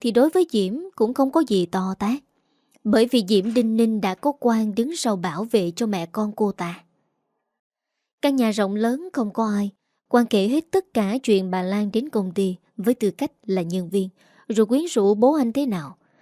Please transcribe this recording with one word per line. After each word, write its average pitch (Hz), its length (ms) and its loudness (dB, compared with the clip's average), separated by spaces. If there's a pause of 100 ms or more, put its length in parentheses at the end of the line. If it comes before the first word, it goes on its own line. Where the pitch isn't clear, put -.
thì 233 100 -2
đối 247 200 4
với 359 200 2
Diễm 196 240 0 (220)
cũng 233 180 0
không 269 160 0
có 320 180 2
gì 185 180 2
to 190 320 -4
tát. 240 240 -2 (600)
Bởi 220 260 4
vì 233 180 4
Diễm 214 260 2
đinh 226 220 2
ninh 226 240 2
đã 190 140 -2
có 285 180 -2
Quang 220 420 0
đứng 262 220 -2
sau 220 200 -2
bảo 175 280 -6
vệ 202 260 0
cho 226 160 -4
mẹ 185 200 -4
con 214 300 -4
cô 202 160 0
ta. 170 320 -10 (1400)
Căn 285 140 2
nhà 233 140 2
rộng 202 240 -2
lớn 247 380 -2
không 214 200 -4
có 220 220 -2
ai. 202 160 -2 (380)
Quang 240 180 4
kể 208 220 0
hết 294 220 0
tất - 240 -2
cả 214 280 -2
chuyện 190 280 2
bà 185 120 -2
Lan 202 300 -2
đến 254 160 -2
công 190 240 -4
ty 190 240 -2 (200)
với 214 180 0
tư 208 160 -2
cách 277 220 -6 (140)
là 190 160 0
nhân 175 260 -4
viên, 190 200 -2 (400)
rồi 214 180 2
quyến 262 240 2
rũ 208 240 4
bố 240 200 4
anh 247 180 0
thế 285 140 -2
nào. 170 300 -6 (260)